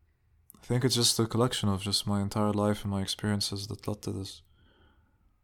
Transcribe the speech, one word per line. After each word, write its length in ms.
I 40
think 180
it's 120
just 240
a 60
collection 440
of 120
just 240
my 160
entire 320
life 300
and 80
my 100
experiences 680
that 200
led 160
to 80
this. 300